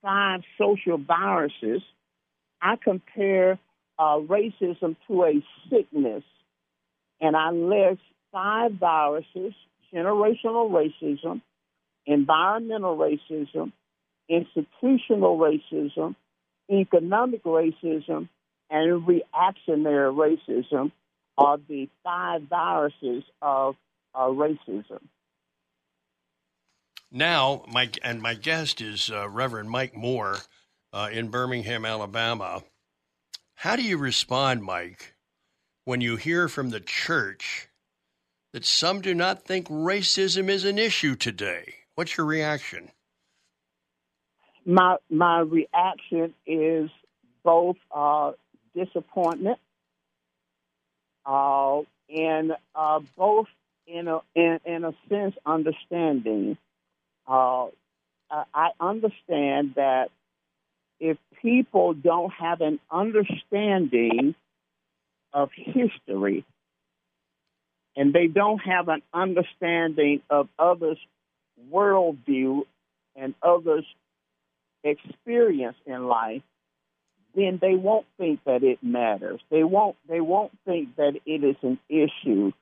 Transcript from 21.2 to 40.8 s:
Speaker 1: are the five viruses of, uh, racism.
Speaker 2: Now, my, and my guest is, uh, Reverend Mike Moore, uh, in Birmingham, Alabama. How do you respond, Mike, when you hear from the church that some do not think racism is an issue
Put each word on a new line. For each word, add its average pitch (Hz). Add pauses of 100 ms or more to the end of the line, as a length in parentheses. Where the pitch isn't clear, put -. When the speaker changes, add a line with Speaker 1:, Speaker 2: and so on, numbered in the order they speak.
Speaker 1:
are 143 (100)
the 143 (140)
five 175
viruses 147 (180)
of, 135 (400)
uh, 131
racism. 131 (2000)
Speaker 2:
Now, 139
my, 123 (140)
and 120
my 117
guest 156
is, 107
uh, 104
Reverend 110
Mike 123
Moore, 107 (560)
uh, 104
in 113
Birmingham, 120
Alabama. 107 (920)
How 208
do 254
you 196
respond, 127
Mike, 90 (720)
when 123
you 120
hear 170
from 131
the 107
church - (840)
that 127
some 190
do 190
not 180
think 185
racism 190
is 196
an 202
issue 190